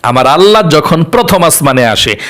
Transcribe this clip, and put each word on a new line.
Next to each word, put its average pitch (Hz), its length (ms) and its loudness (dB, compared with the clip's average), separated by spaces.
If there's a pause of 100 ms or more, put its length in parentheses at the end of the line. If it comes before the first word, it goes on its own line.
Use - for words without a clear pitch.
আমার 123 240 0
আল্লাহ 190 400 2
যখন 160 360 0
প্রথম 185 400 0
আসমানে 139 420 0
আসে, 107 300 -2 (140)